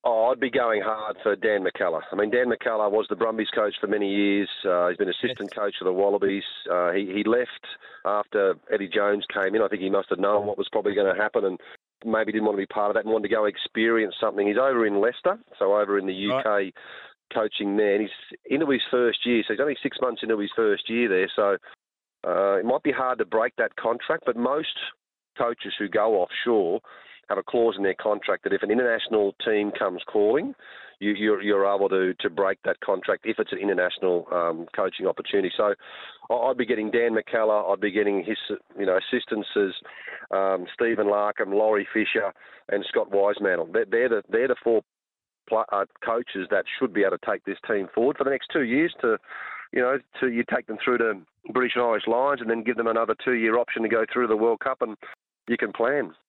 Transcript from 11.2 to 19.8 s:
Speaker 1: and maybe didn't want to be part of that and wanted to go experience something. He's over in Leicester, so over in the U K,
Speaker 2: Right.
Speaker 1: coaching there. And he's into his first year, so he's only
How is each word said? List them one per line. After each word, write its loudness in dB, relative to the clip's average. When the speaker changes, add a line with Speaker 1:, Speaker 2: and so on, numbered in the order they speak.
Speaker 1:
and -2
maybe 0
didn't -2
want 2
to -2
be -4
part -2
of -2
that 0
and -2
wanted 0
to 0
go 2
experience -2
something. 0
He's 0
over 2
in 2
Leicester, 0
so 2
over 2
in -2
the -4
U -2
K, 0
Speaker 2:
Right. 0
Speaker 1:
coaching -2
there. 4
And 2
he's -10
into 0
his 2
first 2
year, 2
so -2
he's -4
only 0